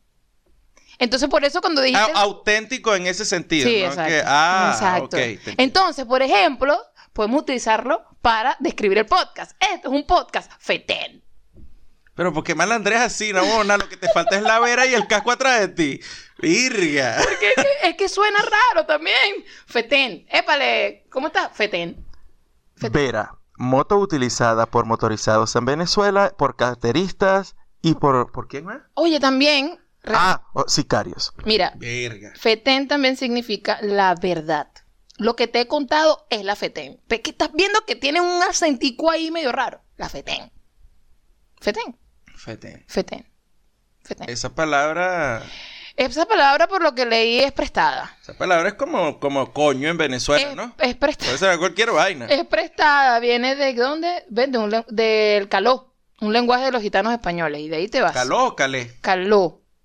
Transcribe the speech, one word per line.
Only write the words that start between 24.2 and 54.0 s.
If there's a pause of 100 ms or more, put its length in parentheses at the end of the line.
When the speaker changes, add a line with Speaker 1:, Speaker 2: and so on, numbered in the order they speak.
Speaker 2:
por
motorizados
en
Venezuela,
por
carteristas (260)
y
por,
¿por
quién
más? (160)
Speaker 1:
Oye,
también (240)
re-
Speaker 2:
Ah, (120)
oh,
sicarios. (120)
Speaker 1:
Mira,
Speaker 2:
Verga.
Speaker 1:
fetén
también
significa
la
verdad. (500)
Lo
que
te
he
contado
es
la
fetén. (100)
Pe-,
que
estás
viendo
que
tiene
un
acentico
ahí
medio
raro. (160)
La
fetén. (1080)
Fetén. (380)
Speaker 2:
Fetén.
Speaker 1:
Fetén. (760)
Fetén.
Speaker 2:
Esa
palabra (540)
Speaker 1:
Esa
palabra,
por
lo
que
leí,
es
prestada.
Speaker 2:
Esa
palabra
es
como,
como
coño
en
Venezuela,
Speaker 1:
Es,
Speaker 2:
¿no?
Speaker 1:
es
prestada.
Speaker 2:
Puede
ser
cualquier
vaina.
Speaker 1:
Es
prestada.
Viene
de,
¿dónde?